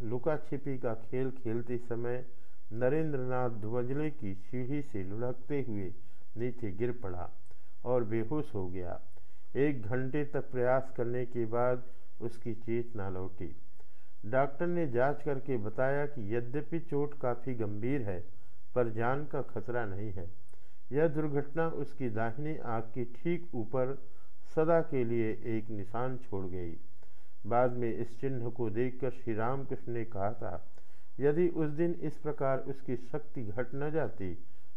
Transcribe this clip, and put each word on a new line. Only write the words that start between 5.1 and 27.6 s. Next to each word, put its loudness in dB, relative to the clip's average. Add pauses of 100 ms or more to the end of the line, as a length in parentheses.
हुए 0 (440)
नीचे 0
गिर 0
पड़ा 0 (540)
और 2
बेहोश 0
हो 2
गया। 0 (560)
एक 2
घंटे 0
तक 0
प्रयास 0
करने 0
के 0
बाद 2 (380)
उसकी 0
चेतना 0
लौटी। 0 (680)
डॉक्टर 2
ने 2
जांच 2
करके 0
बताया 0
कि 0
यद्यपि 0
चोट 0
काफ़ी 0
गंभीर 0
है, 0 (500)
पर 2
जान 0
का 0
खतरा 0
नहीं 0
है। 0 (640)
यह 2
दुर्घटना 0
उसकी 0
दाहिनी 0
आंख 0 (100)
के 0
ठीक 0
ऊपर 0 (540)
सदा 4
के 2
लिए 2
एक 0
निशान 0
छोड़ 0
गई। 0 (680)
बाद 2